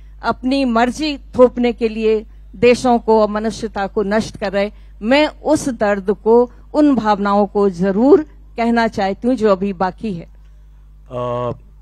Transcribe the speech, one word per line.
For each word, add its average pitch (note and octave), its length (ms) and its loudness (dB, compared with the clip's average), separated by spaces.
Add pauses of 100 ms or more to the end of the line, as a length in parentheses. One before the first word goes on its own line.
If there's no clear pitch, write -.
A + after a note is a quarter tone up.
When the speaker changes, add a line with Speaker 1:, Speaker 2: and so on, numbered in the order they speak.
(220)
Speaker 1:
अपनी B3+ 420 -2
मर्जी C4 540 -2
थोपने A#3+ 540 2
के A#3 160 -4
लिए A3 380 -2 (300)
देशों A#3+ 420 2
को A3 240 2
और G#3 60 2
मनुष्यता G#3 580 -6
को G#3+ 160 -4
नष्ट G#3 340 -4
कर G3 160 -6
रहे, G3+ 200 -2 (300)
मैं C#4 240 2
उस - 420 -2
दर्द G#3 420 -2
को, A#3 400 2 (240)
उन D4 200 4
भावनाओं G#3 520 2
को G3+ 240 0
जरूर G3 520 4 (340)
कहना A#3 320 0
चाहती G3+ 400 -4
हूँ C4 80 0
जो G#3+ 160 2
अभी G3 200 -2
बाकी F#3 420 -6
है। E3 100 -10 (840)
Speaker 2:
अ, B2 80 -8 (640)